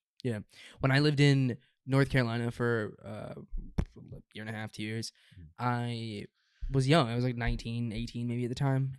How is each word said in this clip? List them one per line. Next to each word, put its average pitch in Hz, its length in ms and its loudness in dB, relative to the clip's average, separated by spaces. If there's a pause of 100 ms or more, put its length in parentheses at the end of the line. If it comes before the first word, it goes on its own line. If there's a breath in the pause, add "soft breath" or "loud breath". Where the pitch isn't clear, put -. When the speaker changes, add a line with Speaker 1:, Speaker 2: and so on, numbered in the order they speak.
(240)
Speaker 1:
Yeah. 113 160 -2 (420 loud breath)
When 135 100 4
I 135 80 6
lived 147 200 2
in 135 380 6 (300 soft breath)
North 135 220 4
Carolina 120 420 2
for, 117 440 -2 (100)
uh, 104 340 -12
a - 840 -6 (120)
year 107 120 -12
and 110 40 -10
a 110 80 -8
half, 107 140 -8
two 107 120 -8
years, 110 280 -6 (280 loud breath)
Speaker 2:
Mm-hmm. 85 260 -10
Speaker 1:
I 117 600 -4 (460 soft breath)
was 131 160 2
young. 143 220 6
I 117 60 -2
was, 123 80 0
like, 127 120 0
nineteen, 117 560 -2
eighteen 117 360 -6
maybe 120 180 -2
at 117 40 -4
the 127 60 -4
time. 135 440 0